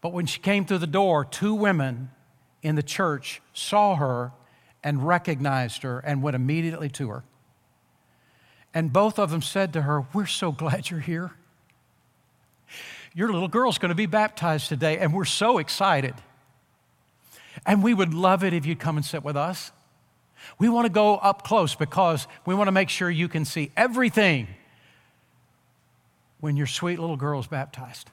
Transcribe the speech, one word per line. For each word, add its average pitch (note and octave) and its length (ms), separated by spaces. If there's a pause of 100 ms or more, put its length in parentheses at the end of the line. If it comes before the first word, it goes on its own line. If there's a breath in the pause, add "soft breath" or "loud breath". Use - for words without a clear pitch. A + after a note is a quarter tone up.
But E3+ 120
when F3 140
she - 120
came G3 260
through F#3+ 140
the E3+ 80
door, D#3+ 380
two G3+ 280
women C#3 600 (500)
in D#3 140
the D3+ 80
church D3 580 (100)
saw G3+ 440
her B2+ 340 (540 soft breath)
and C#3+ 200
recognized C#3+ 800
her B2 160
and C#3 240
went C#3 140
immediately D#3 540
to C3+ 180
her. B2 160 (1500 soft breath)
And D#3+ 200
both G#3 260
of G3 120
them D#3+ 120
said F#3+ 300
to D#3+ 100
her, C#3+ 300
"We're G3+ 140
so E3+ 260
glad C#3+ 380
you're E3 100
here. E3+ 320 (1800 loud breath)
Your G#3 200
little F3+ 160
girl's A#3 300
gonna F3 180
be G#3 100
baptized F3 600
today, D#3 300
and F3 140
we're F#3 120
so A3 340
excited. D3 560 (1500 loud breath)
And G3+ 160
we A#3 100
would F#3 220
love F#3 300
it F#3 80
if E3+ 120
you'd D#3+ 140
come D3+ 180
and D3 80
sit D3 200
with C#3+ 120
us. E3 360 (880 loud breath)
We A3 80
wanna A#3 220
go G#3 260
up G3 260
close G3 320
because D#3+ 540 (180 loud breath)
we F3+ 80
wanna G3+ 160
make F#3+ 200
sure F3+ 200
you E3+ 160
can D#3+ 180
see C#3+ 320
everything A3 680 (1900 soft breath)
when D3+ 180
your C#3+ 120
sweet F3 320
little E3 160
girl's C#3 320
baptized." B2+ 640